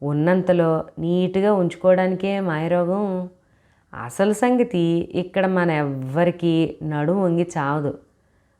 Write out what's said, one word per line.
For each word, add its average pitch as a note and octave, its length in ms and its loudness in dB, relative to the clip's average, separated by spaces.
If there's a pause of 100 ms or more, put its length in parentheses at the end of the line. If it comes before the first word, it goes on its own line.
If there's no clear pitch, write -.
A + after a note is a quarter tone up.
ఉన్నంతలో E3+ 720 2 (280)
నీట్‌గా F3+ 540 0
ఉంచుకోవడానికే F#3 840 2
మాయరోగం. F3 640 -2 (920)
అసలు G3 400 -2
సంగతి A#3+ 520 0 (280)
ఇక్కడ F#3 320 -2
మన F3+ 260 2
ఎవ్వరికీ D3+ 840 0 (280)
నడుం D3+ 380 0
వంగి F3 280 2
చావదు. C#3+ 440 -2 (680)